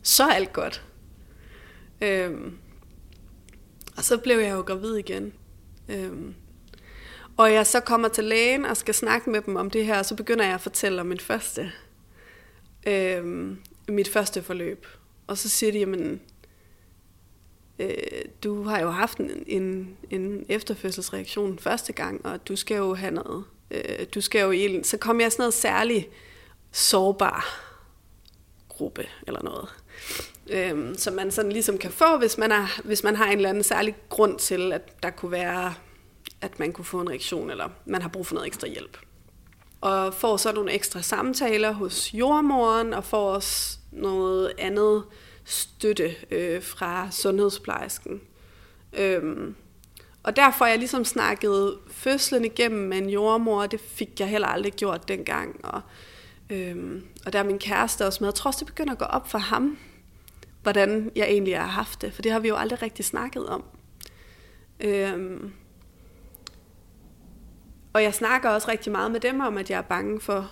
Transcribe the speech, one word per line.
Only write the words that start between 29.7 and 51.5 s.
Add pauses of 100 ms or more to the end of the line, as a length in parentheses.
Øhm,
som
man
sådan
ligesom
kan
få,
hvis
man
er,
hvis
man
har
en
eller
anden
særlig (140)
grund
til,
at
der
kunne
være, (680)
at
man
kunne
få
en
reaktion,
eller (160)
man
har
brug
for
noget
ekstra
hjælp. (840)
Og
får
så
nogle
ekstra
samtaler
hos
jordmoren,
og
får
også (140)
noget
andet (440)
støtte, (160)
øh,
fra
sundhedsplejersken. (720)
Øhm, (680)
og
der
får
jeg
ligesom
snakket (140)